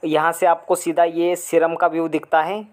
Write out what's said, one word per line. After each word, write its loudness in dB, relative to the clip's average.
यहाँ 2
से -2
आपको 2
सीधा 0
ये 0
सीरम 0
का 0
व्यू -2
दिखता 0
है। -6